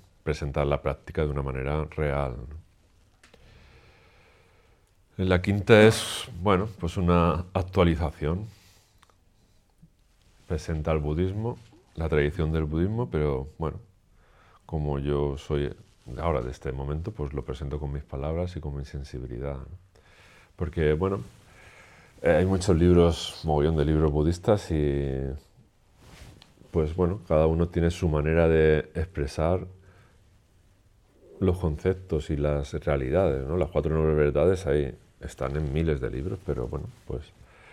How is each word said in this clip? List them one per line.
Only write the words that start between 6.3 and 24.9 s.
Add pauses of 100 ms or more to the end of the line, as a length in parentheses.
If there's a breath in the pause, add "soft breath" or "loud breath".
bueno, (100)
pues,
una (100)
actualización. (2000 soft breath)
Presenta
el
budismo, (380)
la
tradición
del
budismo,
pero,
bueno, (840 soft breath)
como
yo
soy (460)
ahora
de
este
momento,
pues
lo
presento
con
mis
palabras
y
con
mi
sensibilidad,
¿no? (760 soft breath)
Porque,
bueno, (1040 loud breath)
eh,
hay
muchos
libros,
mogollón
de
libros
budistas
y, (1500 loud breath)